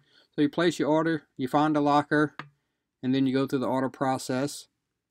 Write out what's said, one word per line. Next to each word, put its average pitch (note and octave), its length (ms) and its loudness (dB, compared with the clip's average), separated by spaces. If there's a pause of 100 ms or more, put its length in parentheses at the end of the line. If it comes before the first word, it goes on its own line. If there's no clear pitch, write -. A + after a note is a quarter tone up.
(300)
So - 120 -2
you C#3+ 60 4
place E3 300 0
your C#3 120 0
order, D#3+ 340 0 (120)
you C3 120 -6
find D3+ 280 2
a D3 40 2
locker, D3 560 2 (680)
and B2+ 100 0
then C3+ 140 2
you B2+ 60 0
go C3+ 160 0
through C#3+ 100 -2
the B2 80 -2
order C3 220 0
process. C3 800 -4 (420)